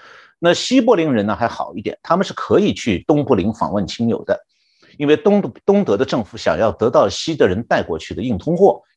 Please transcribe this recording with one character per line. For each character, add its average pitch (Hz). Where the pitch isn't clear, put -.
那 170
西 254
柏 226
林 160
人 107
呢 104
还 113
好 -
一 101
点， -
他 -
们 185
是 -
可 -
以 175
去 -
东 147
柏 131
林 101
访 78
问 98
亲 117
友 110
的， -
因 143
为 151
东-， 202
东 202
德 104
的 120
政 127
府 107
想 85
要 107
得 110
到 120
西 160
德 139
人 98
带 127
过 82
去 -
的 92
硬 120
通 151
货， 190